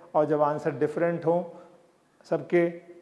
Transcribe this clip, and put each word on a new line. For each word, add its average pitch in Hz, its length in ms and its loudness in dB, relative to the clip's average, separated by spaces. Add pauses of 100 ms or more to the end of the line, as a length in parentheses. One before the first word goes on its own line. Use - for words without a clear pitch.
(160)
और 156 100 4
जब 151 160 2
answer 151 300 0
different 151 540 -2
हो 175 360 -2 (680)
सबके 170 600 0 (100)